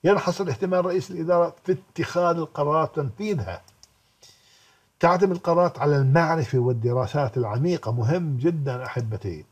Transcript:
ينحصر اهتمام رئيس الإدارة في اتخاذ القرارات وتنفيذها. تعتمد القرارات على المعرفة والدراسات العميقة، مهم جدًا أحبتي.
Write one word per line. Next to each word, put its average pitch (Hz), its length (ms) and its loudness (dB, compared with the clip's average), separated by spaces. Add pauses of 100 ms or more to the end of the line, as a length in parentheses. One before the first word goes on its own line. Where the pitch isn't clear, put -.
ينحصر 185 440 2
اهتمام 180 400 0
رئيس 185 240 -2
الإدارة 170 520 2
في 180 80 -2
اتخاذ 175 640 -2
القرارات 156 600 -2
وتنفيذها. 139 640 -4 (1400)
تعتمد 185 320 4
القرارات 175 480 0
على 147 180 2
المعرفة 143 640 2
والدراسات 123 800 0
العميقة، 123 540 -2
مهم 135 460 0
جدًا 135 480 -2
أحبتي. 107 680 -8